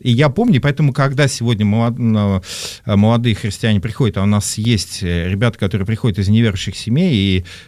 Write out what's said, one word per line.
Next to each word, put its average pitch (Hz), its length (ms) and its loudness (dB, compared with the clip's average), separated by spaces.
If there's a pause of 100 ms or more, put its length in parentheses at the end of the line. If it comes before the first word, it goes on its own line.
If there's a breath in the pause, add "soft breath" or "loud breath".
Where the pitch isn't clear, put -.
И 131 100 0
я 127 200 4
помню, 208 300 2
поэтому, 143 320 0
когда 139 360 0
сегодня 113 360 -2
молод-, 117 320 0
ну, 104 460 0 (440 loud breath)
э, 104 100 2
молодые 113 400 4
христиане 104 440 -2
приходят, 110 360 -2
а 98 80 0
у - 20 2
нас 104 320 0
есть, 107 460 -2
э, 87 240 -2
ребята, 101 320 -2
которые 95 260 -2
приходят 110 320 -2
из 98 100 0
неверующих 107 480 2
семей, 151 380 0
и 95 300 2 (240 loud breath)